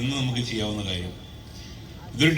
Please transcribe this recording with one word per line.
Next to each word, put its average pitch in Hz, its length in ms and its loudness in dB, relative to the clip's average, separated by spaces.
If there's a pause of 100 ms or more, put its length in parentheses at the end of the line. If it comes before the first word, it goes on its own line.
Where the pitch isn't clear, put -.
ഇന്ന് 131 180 2
നമുക്ക് 123 300 0
ചെയ്യാവുന്ന 107 400 -2
കാര്യം. 90 240 -4 (1000)
ഇതൊരു 151 240 6